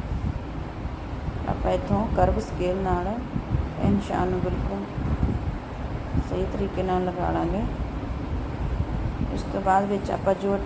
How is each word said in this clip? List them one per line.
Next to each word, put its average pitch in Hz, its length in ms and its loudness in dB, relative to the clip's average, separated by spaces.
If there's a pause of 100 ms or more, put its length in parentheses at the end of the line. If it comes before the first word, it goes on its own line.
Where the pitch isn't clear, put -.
(1500)
ਆਪਾਂ - 240 0
ਇੱਥੋਂ 196 340 2 (100)
ਕਰਵ 185 240 6
ਸਕੇਲ 180 360 0
ਨਾਲ 180 300 2
ਇਹ - 840 0
ਨਿਸ਼ਾਨ 196 380 2
ਨੂੰ 185 120 2
ਬਿਲਕੁਲ 185 440 0 (1500)
ਸਹੀ 185 220 2
ਤਰੀਕੇ 196 300 0
ਨਾਲ 185 220 2
ਲਗਾ 180 260 0
ਲਾਂਗੇ। 165 300 2 (1700)
ਇਸ - 80 -2 (100)
ਤੋਂ 202 80 0
ਬਾਅਦ 190 240 6
ਵਿੱਚ 202 260 0
ਆਪਾਂ - 240 2
ਜੋ 196 320 2